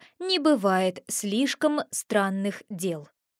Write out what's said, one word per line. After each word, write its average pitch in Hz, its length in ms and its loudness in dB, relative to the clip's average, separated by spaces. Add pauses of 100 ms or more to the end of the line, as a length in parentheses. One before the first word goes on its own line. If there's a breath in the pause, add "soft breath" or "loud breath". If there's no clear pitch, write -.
(200 soft breath)
не 370 200 0
бывает 190 680 2
слишком 277 720 0 (100)
странных 196 760 -2
дел. 170 380 -6 (320)